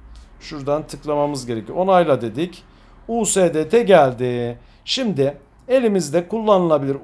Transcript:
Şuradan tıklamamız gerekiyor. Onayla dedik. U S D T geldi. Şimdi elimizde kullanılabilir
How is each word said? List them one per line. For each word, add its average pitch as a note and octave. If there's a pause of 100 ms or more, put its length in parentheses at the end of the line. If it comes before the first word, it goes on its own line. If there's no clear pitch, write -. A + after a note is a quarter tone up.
(400)
Şuradan D3
tıklamamız D3
gerekiyor. A2+
Onayla F3
dedik. A#2+ (440)
U A3+
S F3
D D#3
T A#3
geldi. B2 (260)
Şimdi C#3+ (300)
elimizde F#3+
kullanılabilir E3+